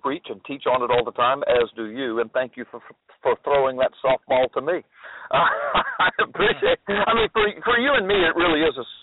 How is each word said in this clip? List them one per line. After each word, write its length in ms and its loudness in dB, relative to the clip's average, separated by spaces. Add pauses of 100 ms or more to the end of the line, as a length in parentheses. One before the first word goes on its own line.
preach 280 -6
and 160 -12
teach 220 -12
on 160 2
it 80 -2
all 120 4
the 80 -6
time, 320 0
as 320 2
do 120 -8
you, 320 -4
and 120 -2
thank 240 -4
you 140 -12
for, 120 -16 (420)
for 200 2
throwing 340 2
that 140 2 (120)
softball 500 2
to 80 -2
me. 220 -2 (480)
Uh, 60 2
<laughs> 640 -2
I 100 2 (140)
appreciate 640 0
it. 200 -2
I 80 2
mean, 160 0
for, 120 2 (200)
for 160 0
you 160 2
and 120 0
me, 80 2
it 200 2
really 260 2
is 160 2
a 80 -10 (180)